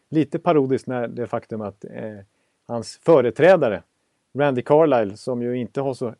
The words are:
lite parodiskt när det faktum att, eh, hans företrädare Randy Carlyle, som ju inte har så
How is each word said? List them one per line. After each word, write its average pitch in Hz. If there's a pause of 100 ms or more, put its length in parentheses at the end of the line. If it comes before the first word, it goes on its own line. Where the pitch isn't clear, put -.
lite 151
parodiskt 135
när 123
det 117
faktum 117
att, 101
eh, - (760)
hans 117
företrädare 139 (540)
Randy 135
Carlyle, 127
som 123
ju 123
inte 123
har 135
så 117